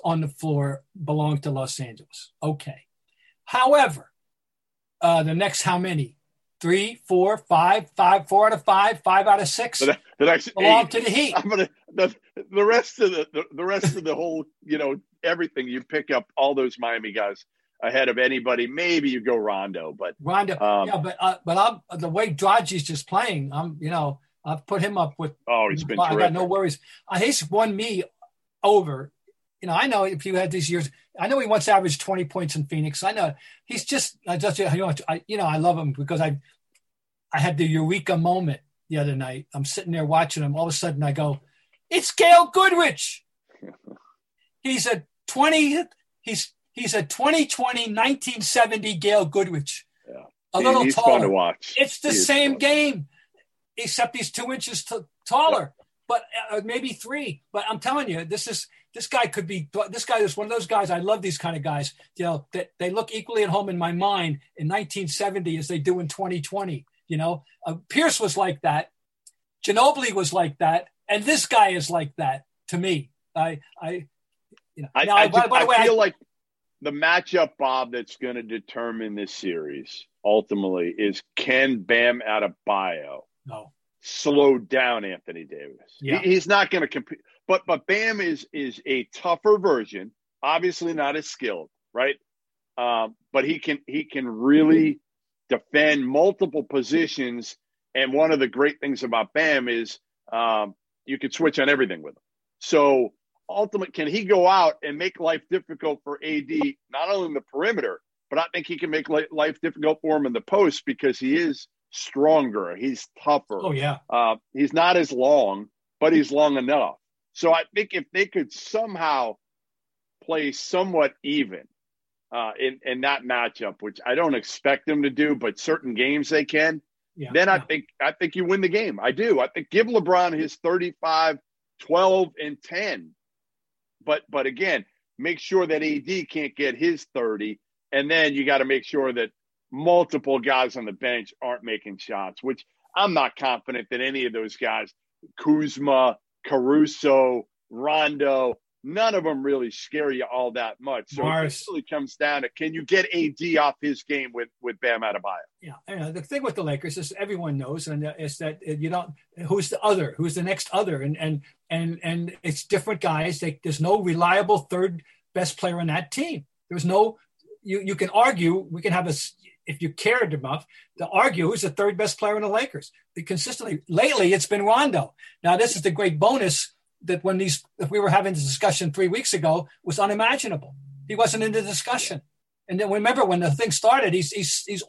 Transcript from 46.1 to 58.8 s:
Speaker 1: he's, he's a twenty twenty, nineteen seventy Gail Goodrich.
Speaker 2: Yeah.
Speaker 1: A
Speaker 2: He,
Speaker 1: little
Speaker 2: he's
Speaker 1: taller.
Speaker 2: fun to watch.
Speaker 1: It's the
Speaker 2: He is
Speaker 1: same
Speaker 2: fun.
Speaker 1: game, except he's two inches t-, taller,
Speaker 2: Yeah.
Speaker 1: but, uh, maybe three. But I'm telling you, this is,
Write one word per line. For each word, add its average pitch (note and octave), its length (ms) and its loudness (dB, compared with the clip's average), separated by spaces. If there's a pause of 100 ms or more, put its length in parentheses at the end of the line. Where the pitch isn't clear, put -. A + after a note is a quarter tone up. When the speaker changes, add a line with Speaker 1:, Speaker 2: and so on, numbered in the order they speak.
Speaker 1:
he's, - 320 -6 (180)
he's A#3 220 -4
a G#3 100 0
twenty D4 420 2
twenty, B3 420 -4
nineteen A#3 540 -2
seventy G#3+ 540 0
Gail G3+ 300 2
Goodrich. E3 600 -4 (220)
Speaker 2:
Yeah. B2+ 160 -18 (300)
Speaker 1:
A F#3 60 0
Speaker 2:
He, A#3 60 2
Speaker 1:
little C4 180 6
Speaker 2:
he's - 120 2
Speaker 1:
taller. A3+ 240 6
Speaker 2:
fun - 20 0
to G2+ 80 2
watch. F2+ 480 0
Speaker 1:
It's C4+ 220 0
the D4 100 -2
Speaker 2:
He D#4+ 60 2
is C#4 100 2
Speaker 1:
same C#4+ 260 4
Speaker 2:
fun. C4 80 -4
Speaker 1:
game, C#4+ 480 2 (680)
except A#3+ 380 -2
he's A3+ 160 -6
two B3 200 -6
inches A#3 320 -8
t-, A3+ 140 -8 (300)
taller, C#4 500 2
Speaker 2:
Yeah. - 80 -20 (220)
Speaker 1:
but, A#3 160 0 (280)
uh, G#3+ 120 -4
maybe B3 300 -6
three. A#3+ 580 -10
But G#3 180 -6
I'm G#3+ 100 -6
telling C4+ 300 -2
you, E3 160 -6
this G3+ 220 -6
is, - 200 -8 (260)